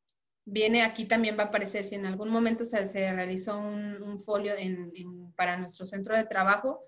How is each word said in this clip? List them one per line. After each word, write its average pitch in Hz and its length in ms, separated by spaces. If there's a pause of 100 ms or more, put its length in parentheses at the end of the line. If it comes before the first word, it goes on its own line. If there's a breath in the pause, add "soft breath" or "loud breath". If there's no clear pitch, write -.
(480)
Viene 214 340
aquí 226 240
también 220 320
va 208 60
a 208 60
aparecer 202 340
si 196 100
en 196 140
algún 196 220
momento 226 360
se, 208 220
se 190 260
realizó 185 460
un, 208 420
un 202 180
folio 202 380
en, 180 380
en, 180 380
para 180 220
nuestro 185 300
centro 202 320
de 220 80
trabajo, 208 640